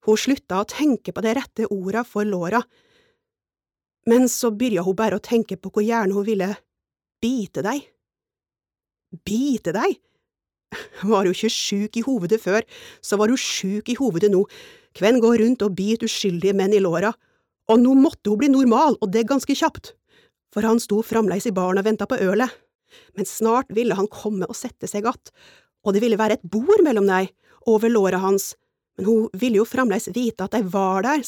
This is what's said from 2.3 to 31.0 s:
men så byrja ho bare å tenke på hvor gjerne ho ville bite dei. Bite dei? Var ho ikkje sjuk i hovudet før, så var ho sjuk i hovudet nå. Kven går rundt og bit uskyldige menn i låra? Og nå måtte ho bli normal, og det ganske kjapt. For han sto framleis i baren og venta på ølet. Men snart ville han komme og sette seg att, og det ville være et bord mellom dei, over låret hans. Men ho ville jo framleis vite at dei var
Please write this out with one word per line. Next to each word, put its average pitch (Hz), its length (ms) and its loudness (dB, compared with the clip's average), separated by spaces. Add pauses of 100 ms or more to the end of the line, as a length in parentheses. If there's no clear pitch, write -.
men 247 240 6
så 240 180 -2
byrja 208 360 -2
ho 190 100 0
bare 214 220 -2
å - 60 -10
tenke 226 360 -2
på 190 120 -14
hvor 208 120 0
gjerne 214 320 0
ho 202 80 -2
ville 196 240 -2 (720)
bite 220 460 -4
dei. 247 100 -4 (1400)
Bite 214 640 -4
dei? 320 140 0 (1200)
Var 196 160 2
ho 180 60 2
ikkje 220 200 -2
sjuk 208 480 -4
i 226 60 -6
hovudet 220 340 0
før, 208 240 -2 (400)
så 202 160 -2
var 214 120 4
ho 269 80 2
sjuk 208 520 -6
i 226 60 -2
hovudet 208 340 2
nå. 196 120 4 (520)
Kven 233 240 4
går 226 220 4
rundt 233 240 2
og 185 100 -4
bit 214 300 -2
uskyldige 196 500 -2
menn 196 200 2
i 196 40 4
låra? 185 320 0 (560)
Og 233 140 6
nå 262 160 6
måtte 269 340 2
ho 214 80 2
bli 294 80 2
normal, 269 540 4
og 196 100 -2
det 226 160 0
ganske 277 280 0
kjapt. - 360 -4 (640)
For 214 100 -2
han 226 160 2
sto 208 240 -2
framleis 202 440 -2
i 208 40 -4
baren 185 280 0
og 190 40 -6
venta 214 240 -2
på 262 160 -2
ølet. 208 300 0 (640)
Men 196 120 -6
snart 226 480 -2
ville 220 220 0
han 202 100 -2
komme 202 400 -6
og - 80 -12
sette - 320 -12
seg 208 160 -6
att, - 240 -6 (560)
og 202 80 2
det 202 80 2
ville 226 160 2
være 214 220 0
et - 100 -18
bord 320 360 4
mellom 220 240 2
dei, 190 180 0 (420)
over 226 240 2
låret 190 320 2
hans. 196 300 0 (420)
Men 190 120 -4
ho 226 80 4 (200)
ville 214 240 2
jo 233 80 0
framleis 247 480 -2
vite 226 320 -4
at - 80 -4
dei 247 80 0
var 190 400 -2